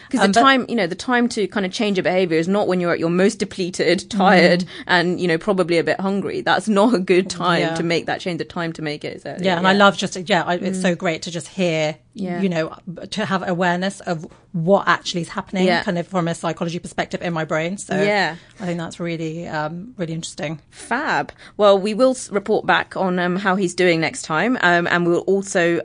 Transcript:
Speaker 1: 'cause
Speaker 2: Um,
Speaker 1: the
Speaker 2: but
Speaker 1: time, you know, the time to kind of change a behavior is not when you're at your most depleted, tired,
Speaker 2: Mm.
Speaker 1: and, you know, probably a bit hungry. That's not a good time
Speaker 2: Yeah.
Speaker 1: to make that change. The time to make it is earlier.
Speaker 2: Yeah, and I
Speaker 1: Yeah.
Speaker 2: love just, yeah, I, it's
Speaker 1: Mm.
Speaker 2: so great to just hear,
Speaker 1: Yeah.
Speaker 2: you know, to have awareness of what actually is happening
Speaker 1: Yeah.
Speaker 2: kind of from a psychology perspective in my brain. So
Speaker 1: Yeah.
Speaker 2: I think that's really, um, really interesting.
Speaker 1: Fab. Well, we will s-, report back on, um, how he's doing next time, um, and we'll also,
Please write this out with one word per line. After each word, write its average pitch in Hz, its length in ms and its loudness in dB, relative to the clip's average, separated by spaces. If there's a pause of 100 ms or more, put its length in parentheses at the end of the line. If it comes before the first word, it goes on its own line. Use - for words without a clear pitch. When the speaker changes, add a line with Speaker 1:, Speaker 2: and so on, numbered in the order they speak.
(100)
Speaker 1:
'cause 247 100 0
Speaker 2:
Um, 196 120 4
Speaker 1:
the 220 80 6
Speaker 2:
but - 20 -
Speaker 1:
time, 269 260 6
you - 60 -4
know, 196 140 2
the 180 80 -8
time 240 320 2
to 214 180 -2
kind 202 180 -2
of 185 60 -4
change 208 260 0
a 185 60 2
behavior 170 360 2
is 165 100 0
not 202 180 2
when 180 140 2
you're 175 120 0
at - 60 0
your 165 120 0
most 185 280 2
depleted, 180 720 -2
tired, 180 540 6
Speaker 2:
Mm. - 20 -6 (220)
Speaker 1:
and, 175 320 2
you 180 80 0
know, 160 100 2
probably 170 400 0
a 156 60 2
bit 151 160 0
hungry. 196 400 -4
That's 185 280 0
not 220 240 4
a 254 60 2
good 185 320 2
time 170 300 0
Speaker 2:
Yeah. 165 160 -2
Speaker 1:
to 165 80 -2
make 170 220 -2
that - 120 -4
change. 175 200 -6
The - 60 -8
time 170 280 -6
to 160 100 -12
make 151 220 -6
it 147 140 -10
is - 60 -18
earlier. 160 200 -8
Speaker 2:
Yeah, 180 140 2
and 180 100 0
I 190 40 6
Speaker 1:
Yeah. 202 60 4
Speaker 2:
love 196 180 6
just, - 200 -6 (120)
yeah, 180 140 2
I, 170 120 0
it's 185 240 -4
Speaker 1:
Mm. 185 40 -4
Speaker 2:
so 180 140 2
great 170 260 -4
to - 80 -10
just 165 180 -8
hear, 160 500 -2 (160)
Speaker 1:
Yeah. 185 260 -6
Speaker 2:
you 196 80 2
know, 160 260 -2 (360)
to 208 160 -4
have 185 220 -2
awareness 180 520 0
of 170 260 -6 (260)
what 180 360 2
actually 175 320 -2
is 165 80 -6
happening 185 400 -2
Speaker 1:
Yeah. 175 160 2
Speaker 2:
kind 180 120 -2
of 170 120 -4
from 180 180 -2
a 170 80 -2
psychology 170 460 -6
perspective - 420 -6
in 175 100 -4
my 160 120 -4
brain. 165 340 -2
So - 160 -8
Speaker 1:
Yeah. 196 400 0 (260)
Speaker 2:
I 208 60 -8
think 175 140 -4
that's - 180 -10
really, 165 480 -6
um, 170 500 -6
really 165 180 -6
interesting. 160 440 -8 (120)
Speaker 1:
Fab. 233 600 -4 (260)
Well, 202 220 6
we 214 160 -2
will 254 160 4
s-, - 220 -6
report 202 340 0
back 175 300 0
on, 180 240 0
um, 180 160 0
how 196 180 0
he's 190 200 -2
doing 175 260 4
next 147 220 -4
time, 196 400 0
um, 175 280 4
and 175 160 2
we'll 170 140 2
also, 185 640 0